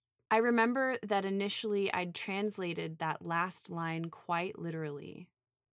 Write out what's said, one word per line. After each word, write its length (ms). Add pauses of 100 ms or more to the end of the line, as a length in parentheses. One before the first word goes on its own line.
(300)
"I 80
remember 640
that 240
initially 640
I'd 220
translated 840
that 280
last 440
line 360
quite 520
literally, 720 (440)